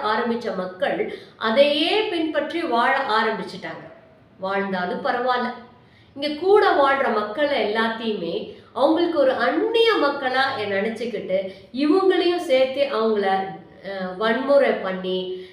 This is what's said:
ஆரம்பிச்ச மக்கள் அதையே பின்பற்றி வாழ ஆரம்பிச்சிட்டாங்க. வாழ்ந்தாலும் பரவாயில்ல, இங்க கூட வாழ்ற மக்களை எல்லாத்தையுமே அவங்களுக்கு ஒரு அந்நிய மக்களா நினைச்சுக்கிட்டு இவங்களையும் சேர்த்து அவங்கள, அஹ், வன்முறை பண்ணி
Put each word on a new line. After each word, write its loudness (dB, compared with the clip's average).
ஆரம்பிச்ச -2
மக்கள் -4
அதையே 2
பின்பற்றி -2
வாழ 2
ஆரம்பிச்சிட்டாங்க. -4
வாழ்ந்தாலும் -4
பரவாயில்ல, 0
இங்க -4
கூட 6
வாழ்ற 4
மக்களை 0
எல்லாத்தையுமே -4
அவங்களுக்கு 2
ஒரு 4
அந்நிய 2
மக்களா 0
நினைச்சுக்கிட்டு -4
இவங்களையும் 2
சேர்த்து 2
அவங்கள, 0
அஹ், -8
வன்முறை 4
பண்ணி -4